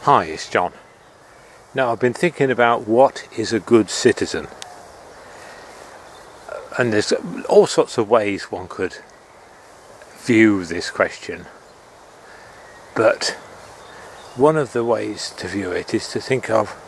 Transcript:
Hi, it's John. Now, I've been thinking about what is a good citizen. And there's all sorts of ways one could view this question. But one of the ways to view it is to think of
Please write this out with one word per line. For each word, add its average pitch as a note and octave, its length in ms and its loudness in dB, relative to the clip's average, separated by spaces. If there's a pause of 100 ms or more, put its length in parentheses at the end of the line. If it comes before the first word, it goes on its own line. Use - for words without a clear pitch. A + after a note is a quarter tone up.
Hi, A#2+ 220 4
it's D#2 240 -10
John. F2+ 240 0 (1000)
Now, C3+ 160 0
I've A2+ 120 -4
been B2 100 2
thinking C#3 400 0
about A#2 340 2
what A#2+ 400 4 (120)
is A2 160 -4
a G#2+ 80 0
good A2 280 4
citizen. D#2+ 600 -2 (2250)
And B2 140 0
there's G#2 220 0 (340)
all G3 200 6
sorts - 300 -2
of G#2+ 120 -2
ways G#2 420 0
one F#2 160 -8
could F#2 300 -6 (1200)
view A2 480 4
this E2+ 260 -8
question. - 540 -4 (1500)
But - 440 0 (960)
one D3+ 220 4
of C#3 160 -4
the A#2+ 100 -2
ways G#2+ 540 -4
to F#2 100 -10
view F#2 240 -6
it F2 220 -6
is G#2+ 160 -4
to A2+ 100 -6
think C3 300 -4
of - 260 0 (120)